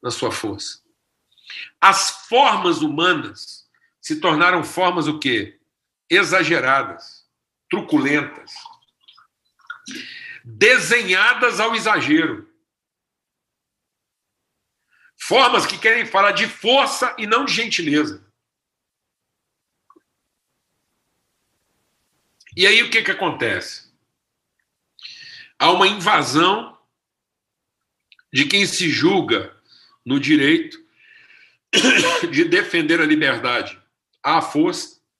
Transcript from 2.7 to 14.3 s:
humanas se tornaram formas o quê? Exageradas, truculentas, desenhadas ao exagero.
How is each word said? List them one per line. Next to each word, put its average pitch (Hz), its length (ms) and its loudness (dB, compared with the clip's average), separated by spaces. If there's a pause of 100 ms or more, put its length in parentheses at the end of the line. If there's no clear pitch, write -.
humanas 147 840 -4 (340)
se 151 200 -6
tornaram 175 420 2
formas 175 440 -2
o 151 120 -4
quê? 113 400 -4 (520)
Exageradas, 160 1160 0 (440)
truculentas, 143 840 -2 (1900)
desenhadas 208 1120 2
ao 226 160 0
exagero. 156 720 0 (2750)